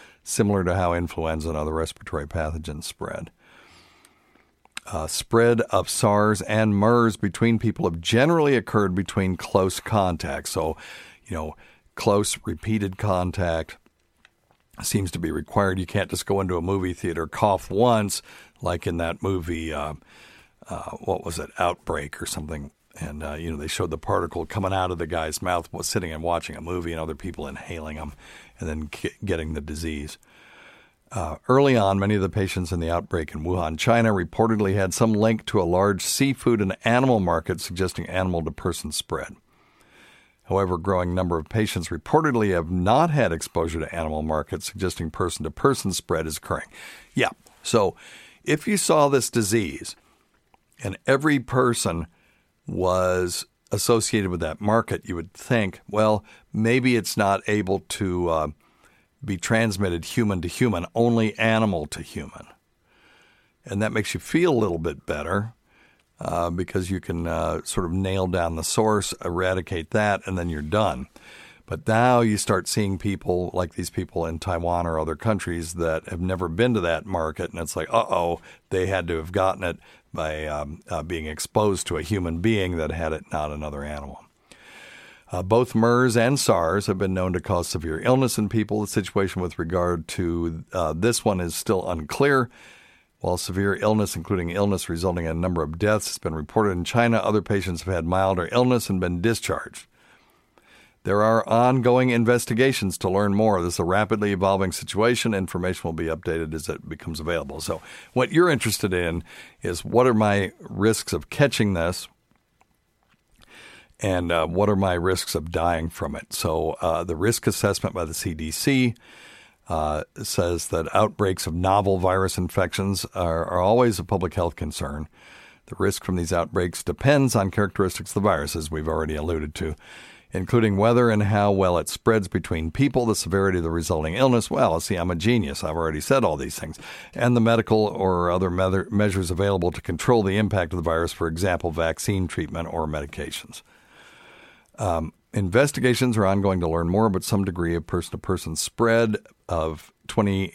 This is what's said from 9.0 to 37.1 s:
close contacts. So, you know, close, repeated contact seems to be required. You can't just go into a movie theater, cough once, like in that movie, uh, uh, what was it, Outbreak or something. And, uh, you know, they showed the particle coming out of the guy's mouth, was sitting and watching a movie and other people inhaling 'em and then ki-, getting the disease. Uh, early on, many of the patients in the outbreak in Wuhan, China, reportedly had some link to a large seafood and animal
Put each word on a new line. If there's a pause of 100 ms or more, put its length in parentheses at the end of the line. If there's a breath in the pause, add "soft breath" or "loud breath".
close
contacts.
So, (500 loud breath)
you
know, (380 soft breath)
close,
repeated
contact (1080)
seems
to
be
required.
You
can't
just
go
into
a
movie
theater,
cough
once, (400 loud breath)
like
in
that
movie,
uh, (760 loud breath)
uh, (100)
what
was
it,
Outbreak
or
something. (300)
And,
uh,
you
know,
they
showed
the
particle
coming
out
of
the
guy's
mouth,
was
sitting
and
watching
a
movie
and
other
people
inhaling
'em (480 loud breath)
and
then
ki-, (140)
getting
the
disease. (920 loud breath)
Uh, (120)
early
on,
many
of
the
patients
in
the
outbreak
in
Wuhan,
China,
reportedly
had
some
link
to
a
large
seafood
and
animal